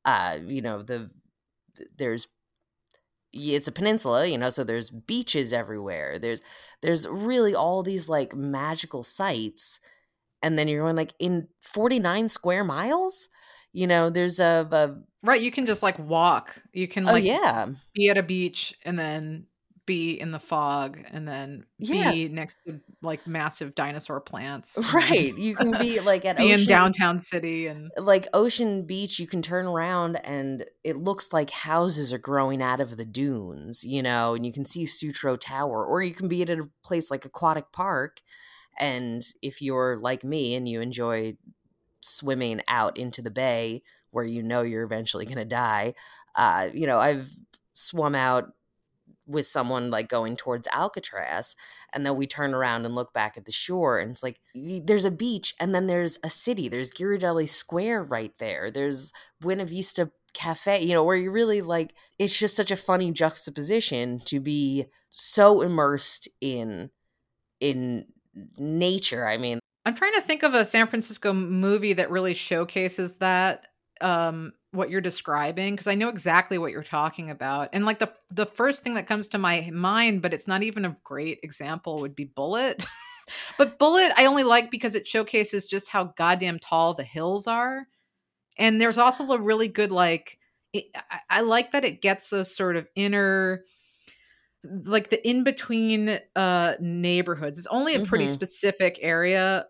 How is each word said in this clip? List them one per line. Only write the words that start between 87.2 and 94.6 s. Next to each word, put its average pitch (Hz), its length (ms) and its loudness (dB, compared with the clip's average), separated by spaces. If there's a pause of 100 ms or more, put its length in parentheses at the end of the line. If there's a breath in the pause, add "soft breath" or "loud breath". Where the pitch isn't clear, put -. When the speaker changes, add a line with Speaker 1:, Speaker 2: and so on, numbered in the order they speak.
Speaker 2:
are. 247 400 -2 (680)
And 220 240 4
there's 226 160 4
also 254 340 4
a 240 100 4
really 220 280 2
good, 208 220 0
like, 175 480 2 (340)
it, - 120 -6 (100)
I, - 240 -12 (100)
I 202 120 2
like 233 320 2
that 285 120 2
it 170 160 -4
gets 196 280 0
those 190 260 -2
sort 180 220 0
of 160 180 -8
inner, 190 720 2 (1000 soft breath)